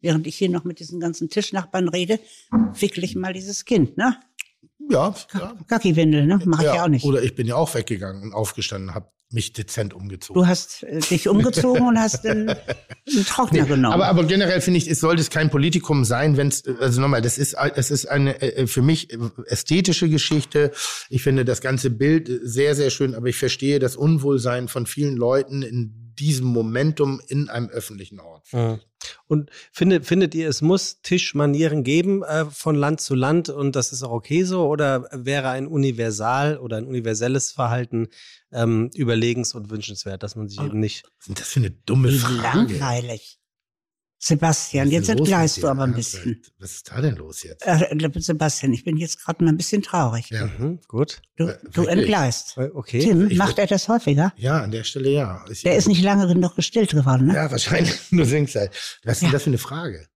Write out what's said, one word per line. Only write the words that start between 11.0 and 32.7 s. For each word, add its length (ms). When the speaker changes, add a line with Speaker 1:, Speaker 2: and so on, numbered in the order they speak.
Speaker 1:
dich 260
umgezogen 600
und 100
hast 240
den, 240
Speaker 2:
<laughs> 680
Speaker 1:
den 140
Trockner 360
Speaker 2:
Nee, 60
Speaker 1:
genommen. 240
Speaker 2:
aber, 140
aber 180
generell 360
finde 180
ich, 100
es 120
sollte 200
es 100
kein 200
Politikum 540
sein, 320
wenn's, 280
äh, 140
also 220
nochmal, 220
das 140
ist, 180
äh, 200
es 160
ist 160
eine, 340
äh, 280
für 140
mich, 300
äh, 60
ästhetische 640
Geschichte. 600
Ich 140
finde 200
das 160
ganze 300
Bild, 380
äh, 160
sehr, 320
sehr 140
schön, 260
aber 100
ich 100
verstehe 440
das 160
Unwohlsein 720
von 180
vielen 300
Leuten 460
in 400
diesem 280
Momentum 840
in 220
einem 180
öffentlichen 520
Ort. 320
Speaker 3:
Ja. 260
Und 240
findet, 360
findet 280
ihr, 140
es 140
muss 400
Tischmanieren 840
geben, 380
äh, 240
von 280